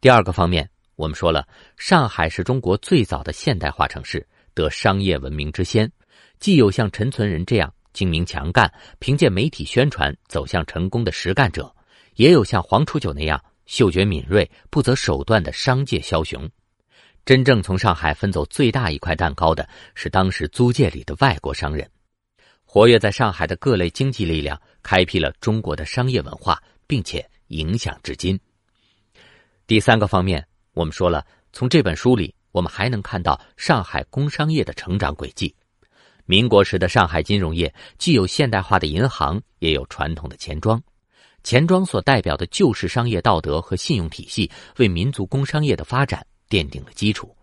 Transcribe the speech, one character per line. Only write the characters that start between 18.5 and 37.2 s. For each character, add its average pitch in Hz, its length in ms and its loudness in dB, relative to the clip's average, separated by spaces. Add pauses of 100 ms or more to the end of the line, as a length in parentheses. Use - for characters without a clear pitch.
大 117 180 -2
一 73 60 -4
块 82 180 -4
蛋 78 200 -2
糕 80 200 2
的 - 140 -8 (260)
是 - 140 -10
当 92 240 0
时 - 160 -6
租 123 240 0
界 120 160 2
里 - 160 -10
的 73 140 -8
外 120 220 2
国 71 120 -6
商 73 220 -6
人。 71 160 -8 (760)
活 107 240 6
跃 117 100 8
在 104 120 2
上 107 200 0
海 87 160 -4
的 92 100 -4
各 131 200 0
类 87 140 0
经 135 200 -4
济 110 140 -4
力 82 160 -2
量 71 180 -6 (240)
开 92 220 4
辟 90 140 -2
了 76 140 0
中 110 280 -2
国 73 160 -6
的 - 80 -8
商 127 260 -4
业 113 120 0
文 67 140 -12
化， - 260 -2 (240)
并 127 180 -2
且 - 240 -10 (200)
影 78 280 -4
响 - 260 -6
至 67 140 -10
今。 95 220 -2 (1300)
第 110 120 4
三 110 200 4
个 104 80 2
方 90 180 2
面， 85 220 -2 (260)
我 82 140 -2
们 78 40 -4
说 90 200 0
了， 76 160 -2 (260)
从 127 160 -4
这 151 140 4
本 90 120 0
书 123 220 2
里， - 180 -4 (160)
我 90 120 0
们 82 100 -4
还 104 160 -2
能 110 140 -4
看 - 200 -8
到 78 160 0 (200)
上 117 260 0
海 - 200 -6
工 143 260 -4
商 151 200 -2
业 151 140 0
的 - 80 -8
成 90 260 -6
长 76 160 -2
轨 71 200 -12
迹。 127 200 -6 (720)
民 107 240 4
国 101 160 6
时 92 140 -2
的 87 100 0
上 95 180 2
海 85 160 -2